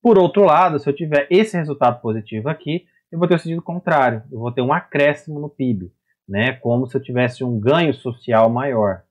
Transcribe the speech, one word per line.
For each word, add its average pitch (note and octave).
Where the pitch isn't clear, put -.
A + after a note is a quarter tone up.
Por A#3
outro F#3+
lado, D#3+
se -
eu C#3+
tiver D3
esse G3+
resultado C#3
positivo A2
aqui, D#3
eu E3
vou F3
ter F3
o -
sentido E3
contrário, C#3+
eu A2+
vou A#2
ter B2
um B2+
acréscimo D3
no D3
pib, A2
né? A2
Como B2
se -
eu C3
tivesse B2
um A#2+
ganho D3
social A#2
maior A#2